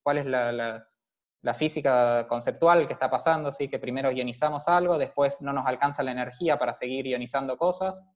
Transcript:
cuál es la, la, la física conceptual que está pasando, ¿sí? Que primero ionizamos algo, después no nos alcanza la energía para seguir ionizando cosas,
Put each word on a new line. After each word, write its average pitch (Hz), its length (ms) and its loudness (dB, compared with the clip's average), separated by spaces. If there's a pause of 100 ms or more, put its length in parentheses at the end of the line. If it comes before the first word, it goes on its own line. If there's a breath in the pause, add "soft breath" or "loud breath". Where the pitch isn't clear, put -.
cuál 143 160 2
es 139 80 -4
la, 123 260 0
la, 117 380 -6 (560)
la 117 80 0
física 123 760 2
conceptual 147 580 4
que 135 60 -4
está 131 160 -2
pasando, 156 420 0
¿sí? 139 160 -4
Que 139 100 -4
primero 135 320 -2
ionizamos 127 600 -2
algo, 175 280 4
después 139 440 0
no 139 100 -4
nos 135 160 -2
alcanza 127 340 0
la 131 120 -2
energía 127 440 -2
para 120 160 -2
seguir 131 320 -6
ionizando 131 520 -4
cosas, 185 580 -2